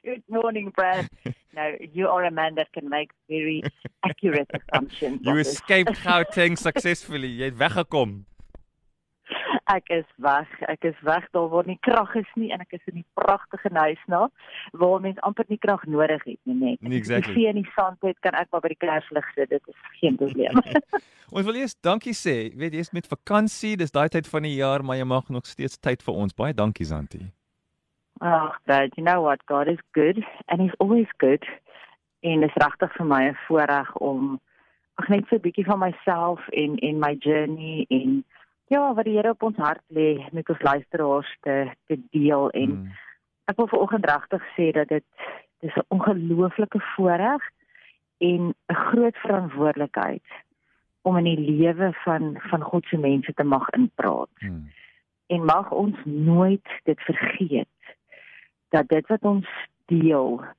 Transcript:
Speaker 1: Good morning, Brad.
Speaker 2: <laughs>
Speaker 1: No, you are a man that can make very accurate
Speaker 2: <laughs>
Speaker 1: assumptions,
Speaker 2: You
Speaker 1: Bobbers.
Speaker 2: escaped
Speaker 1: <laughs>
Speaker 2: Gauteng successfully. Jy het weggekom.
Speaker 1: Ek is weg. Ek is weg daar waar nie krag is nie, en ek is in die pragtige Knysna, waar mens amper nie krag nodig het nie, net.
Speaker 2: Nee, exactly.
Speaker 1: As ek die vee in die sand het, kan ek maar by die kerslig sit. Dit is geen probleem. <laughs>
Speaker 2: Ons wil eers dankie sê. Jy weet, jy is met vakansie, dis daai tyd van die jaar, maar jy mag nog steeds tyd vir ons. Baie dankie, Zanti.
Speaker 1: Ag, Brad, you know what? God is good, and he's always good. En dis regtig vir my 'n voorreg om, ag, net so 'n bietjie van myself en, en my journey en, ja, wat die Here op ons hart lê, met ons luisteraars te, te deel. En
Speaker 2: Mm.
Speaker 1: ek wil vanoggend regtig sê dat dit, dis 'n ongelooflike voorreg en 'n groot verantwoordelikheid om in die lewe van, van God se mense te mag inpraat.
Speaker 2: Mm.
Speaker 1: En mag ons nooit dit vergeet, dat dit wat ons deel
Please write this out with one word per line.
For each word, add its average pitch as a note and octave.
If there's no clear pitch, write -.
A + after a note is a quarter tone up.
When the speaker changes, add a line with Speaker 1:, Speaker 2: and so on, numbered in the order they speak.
Speaker 1:
Good B3
morning, A3
Brad. F#3
Speaker 2:
<laughs> B2+
Speaker 1:
No, D3+
you F3+
are F3+
a F3
man D#3+
that D3+
can D3
make D3
very D#3
accurate D#3
Speaker 2:
<laughs> D3
Speaker 1:
assumptions, C#3
Speaker 2:
You B2+
Speaker 1:
Bobbers. D3
Speaker 2:
escaped F#3+
Speaker 1:
<laughs> -
Speaker 2:
Gauteng F3
successfully. D#3+
Jy C3
het B2
weggekom. D3
Speaker 1:
Ek F#3+
is E3+
weg. C#3+
Ek D#3
is D#3+
weg D#3+
daar E3+
waar F3
nie F#3
krag A3+
is G#3+
nie, A3+
en F#3
ek -
is -
in E3+
die -
pragtige -
Knysna, E3
waar F3+
mens F#3+
amper G#3+
nie G#3+
krag G3+
nodig D3+
het -
nie, B2+
net. B2+
Speaker 2:
Nee, B2+
exactly. A2+
Speaker 1:
As -
ek -
die A#3+
vee A3
in G#3
die -
sand F#3+
het, F#3
kan F3+
ek F3
maar E3+
by E3
die -
kerslig D#3
sit. C#3
Dit -
is -
geen D3
probleem. C3+
<laughs> -
Speaker 2:
Ons G3
wil A#3
eers C4
dankie A3
sê. D#3
Jy B2+
weet, D#3+
jy E3
is -
met F3
vakansie, G#3+
dis E3
daai D3
tyd D#3+
van D3+
die D3
jaar, C3+
maar C3
jy B2+
mag B2+
nog B2
steeds -
tyd B2+
vir A2+
ons. G2
Baie C3+
dankie, G#2
Zanti. D#2
Speaker 1:
Ag, D#3+
Brad, C#3
you E3
know F3
what? C#3+
God C#3+
is E3+
good, D#3+
and E3+
he's F#3
always G#3+
good. C#3
En E3
dis D3+
regtig D3
vir E3+
my C#3
'n C3+
voorreg C#3+
om, C3+
ag, F#3+
net G3+
so A#3
'n -
bietjie F3+
van G3
myself F3
en, D3+
en D3+
my D3
journey D#3
en, C4
ja, C#4+
wat G#3+
die G#3+
Here G#3+
op A3
ons A3
hart D#3
lê, D#3
met E3
ons D#3+
luisteraars C#3+
te, C3+
te D#3
deel. D3
En C3+
Speaker 2:
Mm. F#2+
Speaker 1:
ek G3+
wil A#3
vanoggend G3+
regtig D3
sê E3+
dat D3
dit, D3+
dis D#3+
'n -
ongelooflike F3+
voorreg F#3+
en F3
'n E3+
groot A#3
verantwoordelikheid D3
om F#3
in E3+
die E3
lewe E3+
van, D#3
van E3
God E3+
se -
mense C#3
te D3
mag C#3
inpraat. -
Speaker 2:
Mm. E2
Speaker 1:
En E3+
mag E3
ons G#3
nooit E3+
dit D#3
vergeet, -
dat D3+
dit D#3
wat A3
ons G3+
deel D3+